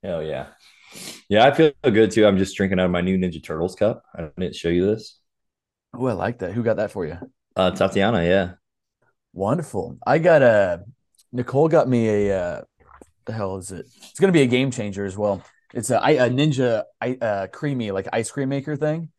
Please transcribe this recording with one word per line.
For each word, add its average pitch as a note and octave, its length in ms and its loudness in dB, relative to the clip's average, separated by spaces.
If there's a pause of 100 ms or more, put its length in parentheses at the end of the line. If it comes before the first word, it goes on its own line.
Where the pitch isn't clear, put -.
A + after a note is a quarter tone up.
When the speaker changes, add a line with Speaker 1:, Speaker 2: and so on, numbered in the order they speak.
Speaker 1:
Hell F2 180 -6
yeah. D2 260 -8 (800)
Yeah, G#2+ 180 6
I C#3+ 40 6
feel D#3 200 4 (100)
good, A2 300 4
too. G#2+ 160 6
I'm G2 100 4
just F#2 180 -2
drinking F#2+ 240 0
out F#2 60 2
of F2+ 60 0
my F2+ 100 0
new F#2 160 0
Ninja F2 260 -4
Turtles E2 300 -6
cup. G#2+ 300 -2 (120)
I E2 220 -10
didn't F#2 180 -6
show - 140 -4
you F2 160 2
this. A2 320 -4 (760)
Speaker 2:
Oh, B2+ 100 -4
I B2 80 0
like G2+ 260 -4
that. F2+ 120 -6
Who A#2 100 -4
got A2 160 0
that G#2 140 -4
for F2+ 160 -6
you? F2 100 -10 (380)
Speaker 1:
Uh, F#2 160 2
Tatiana, G2 520 0
yeah. F2 280 2 (840)
Speaker 2:
Wonderful. A2 720 -6
I C#3+ 140 2
got D#3+ 240 6
a, G2 400 4 (480)
Nicole C3+ 380 0
got D3 200 4
me A#2 180 2 (200)
a, G2 120 0
uh, F2 220 -6 (640)
the - 80 -10
hell G2 240 -6
is F#2 140 -12
it? - 160 -14 (240)
It's - 80 -18
gonna F#3+ 120 4
be D#3+ 120 6
a C3 40 4
game B2+ 220 2
changer G2+ 360 -6
as G2 120 -8
well. G2+ 260 -2 (300)
It's A2+ 160 -8
a, A#2 100 2
I, C#3+ 120 2
a B2+ 180 4
Ninja, B2+ 540 0 (180)
I, B2+ 180 -4
uh, G2+ 280 -2
creamy, B2+ 420 -6
like, F#2+ 240 -4
ice A2+ 160 -2
cream C3+ 200 -4
maker C#3 260 -4
thing. D#3 440 -4